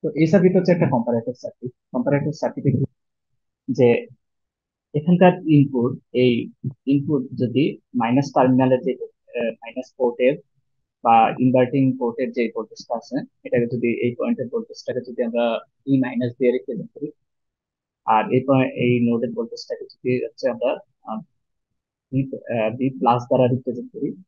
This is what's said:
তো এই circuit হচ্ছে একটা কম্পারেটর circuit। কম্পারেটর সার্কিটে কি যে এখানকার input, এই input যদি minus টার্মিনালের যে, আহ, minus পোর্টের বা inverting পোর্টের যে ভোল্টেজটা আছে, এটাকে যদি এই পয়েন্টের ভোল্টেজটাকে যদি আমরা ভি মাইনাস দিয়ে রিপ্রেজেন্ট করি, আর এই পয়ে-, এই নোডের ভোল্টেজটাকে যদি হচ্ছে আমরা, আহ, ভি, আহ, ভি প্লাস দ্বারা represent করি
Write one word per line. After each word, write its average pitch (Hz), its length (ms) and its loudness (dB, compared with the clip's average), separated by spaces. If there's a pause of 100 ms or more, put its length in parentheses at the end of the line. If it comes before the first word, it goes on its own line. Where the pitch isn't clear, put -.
তো 160 80 -4
এই 156 160 2
circuit 185 300 4
হচ্ছে 180 160 4
একটা 170 180 2
কম্পারেটর 120 440 -2
circuit। - 380 -14 (200)
কম্পারেটর 139 400 -2
সার্কিটে - 380 -4
কি 135 140 0 (840)
যে 120 380 4 (880)
এখানকার 175 380 4 (160)
input, 131 440 4 (200)
এই 123 200 4 (540)
input 139 360 0 (120)
যদি 131 440 -2 (160)
minus 123 400 0
টার্মিনালের 131 480 4
যে, 127 100 -4 (100)
আহ, 117 500 -8
minus 117 440 -16
পোর্টের 127 380 2 (680)
বা 113 340 6
inverting 127 600 2
পোর্টের 120 340 -4
যে 117 220 -2
ভোল্টেজটা 113 420 -10
আছে, 117 200 -10 (280)
এটাকে 120 220 0
যদি 120 240 -4 (120)
এই 120 120 -2
পয়েন্টের 131 340 -4
ভোল্টেজটাকে - 520 -8
যদি 123 220 -8
আমরা 117 360 -2 (280)
ভি 135 120 2
মাইনাস 123 400 -2
দিয়ে 123 140 2
রিপ্রেজেন্ট 127 420 -6
করি, 147 160 -10 (960)
আর 110 280 0
এই 127 80 4
পয়ে-, 131 320 2
এই 123 280 0
নোডের 117 320 0
ভোল্টেজটাকে - 520 -10
যদি 123 400 -6
হচ্ছে - 240 -6
আমরা, 120 220 -2 (320)
আহ, 110 180 -10 (920)
ভি, 135 80 0 (160)
আহ, 110 400 -4
ভি 131 220 -4
প্লাস 120 240 2
দ্বারা 127 240 2
represent 123 460 -6
করি 156 180 -6 (180)